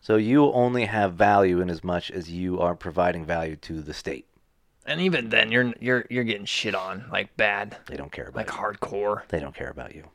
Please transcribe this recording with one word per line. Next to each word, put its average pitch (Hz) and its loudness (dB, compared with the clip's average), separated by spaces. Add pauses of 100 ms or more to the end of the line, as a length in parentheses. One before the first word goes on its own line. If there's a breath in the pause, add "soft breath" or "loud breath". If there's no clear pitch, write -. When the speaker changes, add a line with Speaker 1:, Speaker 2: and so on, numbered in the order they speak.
Speaker 1:
So 107 2
you 131 6
only 123 2
have 101 2
value 98 6
in 90 0
as 82 -6
much 87 -4
as 85 -8
you 90 -4
are 87 2
providing 87 -2
value 82 -4
to 78 -10
the 76 -12
state. - -10 (580)
Speaker 2:
And 160 -4
even 156 0
then, 113 2
you're, 120 4
you're, 123 2
you're 123 0
getting 101 -2
shit - -2
on, 95 -6
like, 101 -2
bad. 104 0 (100)
Speaker 1:
They - -12
don't - -10
care - -10
about - -14
Speaker 2:
Like, 110 -6
Speaker 1:
you. - -8
Speaker 2:
hardcore. 104 -4
Speaker 1:
They 85 0
don't 69 -10
care - -8
about - -14
you. 78 -18 (120)